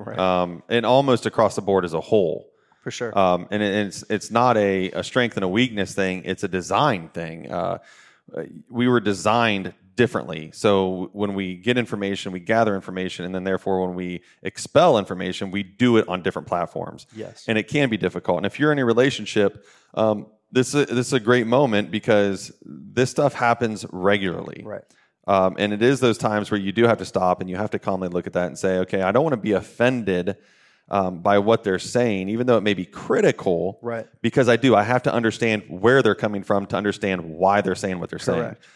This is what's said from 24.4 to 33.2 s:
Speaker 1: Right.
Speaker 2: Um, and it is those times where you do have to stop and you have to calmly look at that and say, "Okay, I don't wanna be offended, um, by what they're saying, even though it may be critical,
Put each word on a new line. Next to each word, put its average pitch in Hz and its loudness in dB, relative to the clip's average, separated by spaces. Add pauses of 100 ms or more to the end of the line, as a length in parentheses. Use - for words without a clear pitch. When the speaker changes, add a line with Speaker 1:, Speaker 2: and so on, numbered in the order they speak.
Speaker 1:
Right. 104 -12 (420)
Speaker 2:
Um, 95 2
and 104 0
it 104 -2
is 127 4
those 117 2
times 107 -2
where 107 0
you 98 -4
do 113 2
have 113 4
to 95 -8
stop 92 0
and 92 -8
you 90 -8
have 107 -6
to 101 -6
calmly 95 -4
look 87 -6
at 80 -14
that 90 0
and 76 -10
say, 95 0
"Okay, 92 -2
I 95 0
don't 131 2
wanna 147 0
be 107 -2
offended, 98 0 (520)
um, 92 0
by 101 4
what 110 2
they're 95 2
saying, 101 -2
even 117 -2
though 120 6
it 98 2
may 104 2
be 92 -4
critical, 95 0